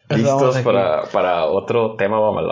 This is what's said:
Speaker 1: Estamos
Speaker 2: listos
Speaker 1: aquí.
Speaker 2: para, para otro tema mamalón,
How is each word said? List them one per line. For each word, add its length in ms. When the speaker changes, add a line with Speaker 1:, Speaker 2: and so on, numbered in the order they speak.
Speaker 1:
Estamos 320
Speaker 2:
listos 160
Speaker 1:
aquí. 80
Speaker 2:
para, 400
para 400
otro 500
tema 240
mamalón, 320